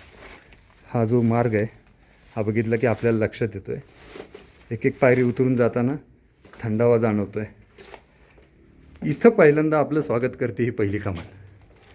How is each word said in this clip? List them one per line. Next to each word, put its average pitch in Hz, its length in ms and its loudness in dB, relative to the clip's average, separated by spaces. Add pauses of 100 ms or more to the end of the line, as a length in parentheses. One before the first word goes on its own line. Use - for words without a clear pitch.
(880)
हा 117 180 0
जो 120 160 2
मार्ग 117 340 0
आहे, 107 280 -4 (520)
हा 113 60 -2
बघितला 110 340 -2
की 117 120 0
आपल्याला 110 380 0
लक्षात 113 300 -4
येतोय. 120 220 -10 (920)
एक 113 140 -4
एक 135 140 0
पायरी 123 220 6
उतरून 127 340 2
जाताना 120 400 0 (680)
थंडावा 117 340 2
जाणवतोय. 107 480 -2 (1600)
इथं 151 260 4
पहिल्यांदा 156 500 4
आपलं 147 220 0
स्वागत 120 380 -2
करते 120 240 -4
ही 117 60 0
पहिली 104 280 -2
कमान, 95 280 -8 (680)